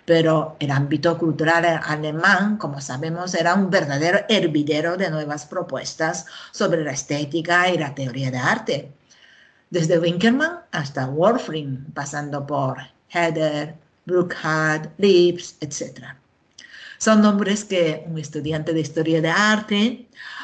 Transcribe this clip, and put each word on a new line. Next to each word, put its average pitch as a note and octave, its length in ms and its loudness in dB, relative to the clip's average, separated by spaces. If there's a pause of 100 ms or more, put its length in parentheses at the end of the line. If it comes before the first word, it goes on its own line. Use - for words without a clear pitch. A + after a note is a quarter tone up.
Pero D#3+ 540 4
el C#3+ 100 -4
ámbito C#3+ 480 2
cultural E3 480 2 (180)
alemán, F3 760 0
como C#3+ 220 -6
sabemos, D#3+ 540 -6
era E3+ 220 2
un F#3+ 160 2
verdadero D#3+ 480 2 (100)
hervidero D#3+ 680 2
de F#3 120 -2
nuevas D3 380 -6
propuestas D#3+ 800 -6 (240)
sobre E3+ 320 0
la D3 80 -4
estética D#3+ 800 0
y E3 80 0
la C#3 160 -4
teoría C3 340 -4
de B2+ 80 -4
arte. D#3+ 540 -2 (760)
Desde E3+ 300 2
Winkelmann A#3 600 2 (140)
hasta C#3 320 -4
Wolfring, D3+ 880 -2
pasando C#3+ 520 -8
por C#3 300 -2 (340)
Herder, D#3 640 -2 (320)
Burckhardt, D#3 920 0
Lips, F3 640 4
etcétera. - 560 -10 (800)
Son G#3+ 240 6
nombres G#3 420 4
que E3 420 0
un D#3+ 120 -8
estudiante D#3 560 -4
de D#3+ 80 2
historia D#3+ 400 0
de D#3+ 80 2
arte, G#3 800 2 (340)